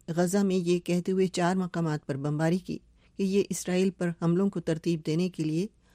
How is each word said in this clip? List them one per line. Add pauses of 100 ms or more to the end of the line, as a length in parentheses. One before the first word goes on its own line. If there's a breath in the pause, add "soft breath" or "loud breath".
غزہ
میں
یہ
کہتے
ہوئے
چار
مقامات
پر
بمباری
کی (400 soft breath)
کہ
یہ
اسرائیل
پر (120)
حملوں
کو
ترتیب
دینے
کے
لیے (280 soft breath)